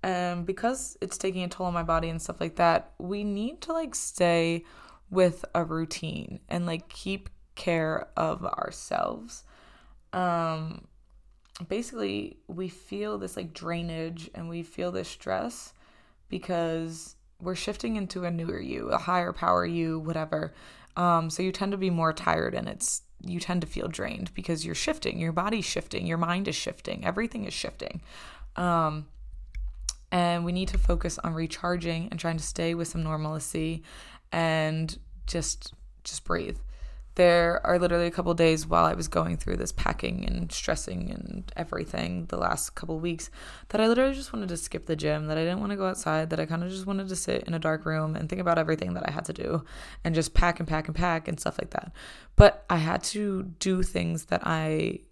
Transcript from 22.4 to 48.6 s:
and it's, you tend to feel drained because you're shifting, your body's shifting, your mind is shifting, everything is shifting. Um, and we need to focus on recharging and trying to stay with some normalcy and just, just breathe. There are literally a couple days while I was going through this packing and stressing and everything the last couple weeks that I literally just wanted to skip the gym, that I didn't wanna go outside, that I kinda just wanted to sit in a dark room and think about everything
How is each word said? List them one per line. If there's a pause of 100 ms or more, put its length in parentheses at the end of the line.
and
it's, (180)
you
tend
to
feel
drained
because
you're
shifting,
your
body's
shifting,
your
mind
is
shifting,
everything
is
shifting. (560)
Um, (1040)
and
we
need
to
focus
on
recharging
and
trying
to
stay
with
some
normalcy (500)
and (300)
just, (300)
just
breathe. (560)
There
are
literally
a
couple
days
while
I
was
going
through
this
packing
and
stressing
and
everything
the
last
couple
weeks (380)
that
I
literally
just
wanted
to
skip
the
gym,
that
I
didn't
wanna
go
outside,
that
I
kinda
just
wanted
to
sit
in
a
dark
room
and
think
about
everything